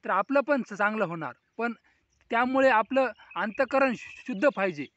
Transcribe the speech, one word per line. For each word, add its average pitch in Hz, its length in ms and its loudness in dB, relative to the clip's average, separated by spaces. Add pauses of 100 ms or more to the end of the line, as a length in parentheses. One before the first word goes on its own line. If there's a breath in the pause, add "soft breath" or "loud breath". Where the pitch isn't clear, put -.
तर 220 60 -6
आपलं 202 300 2
पण 269 220 0
च-, - 120 -10
चांगलं 208 300 0
होणार. 160 280 -6 (240)
पण 233 160 -4 (580)
त्यामुळे 262 380 2
आपलं 247 420 2 (260 loud breath)
अंतःकरण 247 580 0
शु-, - 320 -16
शुद्ध 247 220 0
पाहिजे 175 380 -2 (100)